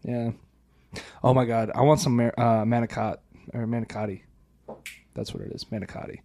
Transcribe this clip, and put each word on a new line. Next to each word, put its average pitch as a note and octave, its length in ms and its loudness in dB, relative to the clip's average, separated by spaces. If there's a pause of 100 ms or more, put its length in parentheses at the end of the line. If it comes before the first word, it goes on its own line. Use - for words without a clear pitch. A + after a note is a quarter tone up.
Yeah. A#2 280 -4 (920)
Oh B2+ 100 6
my B2+ 120 6
God. A2+ 280 0
I G#2+ 80 0
want C#3+ 200 8
some B2+ 140 2
mar-, A#2+ 220 4
uh, A2+ 260 4
manicot, A2+ 540 0 (360)
or A#2 120 -4
manicotti. A2 560 -6 (920)
That's A2+ 200 -8
what - 100 -10
it - 80 -10
is. - 140 -10
Manicotti. - 600 -10